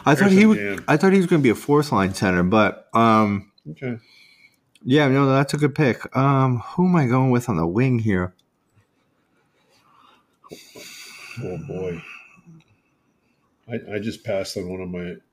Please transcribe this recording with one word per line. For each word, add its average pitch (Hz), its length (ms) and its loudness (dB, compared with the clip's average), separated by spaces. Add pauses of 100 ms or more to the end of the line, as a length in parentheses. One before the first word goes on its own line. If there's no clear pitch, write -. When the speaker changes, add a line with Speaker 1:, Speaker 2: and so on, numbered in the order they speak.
Speaker 1:
I 143 100 4
thought 143 40 2
Speaker 2:
There's 196 140 4
Speaker 1:
he 190 80 6
Speaker 2:
some 214 80 6
Speaker 1:
would. 214 80 2
Speaker 2:
jam. 101 300 -8
Speaker 1:
I 147 100 2
thought 185 160 4
he 196 40 6
was 180 100 2
gonna 170 140 2
be 131 80 4
a 101 60 4
fourth 147 380 0
line 98 200 0
center, 90 300 0
but, 101 500 0
um, 110 580 2 (200)
Speaker 2:
Okay. 127 260 -10 (840)
Speaker 1:
yeah, 143 240 2
no, 135 200 2
that's 135 260 0
a 147 40 -2
good 143 180 0
pick. - 400 -2
Um, 131 440 2
who 180 280 -2
am 180 100 2
I 151 80 2
going 131 260 2
with 123 180 0
on 107 80 0
the 80 100 0
wing 120 320 0
here? 92 340 -2 (3000)
Speaker 2:
Oh 92 140 -10 (100)
boy, 87 340 -10 (1700)
I, 117 260 -10
I 104 40 -4
just 104 240 -10
passed 98 320 -6
on 92 140 -8
one 92 120 -10
of 92 80 -10
my, 87 260 -10 (160)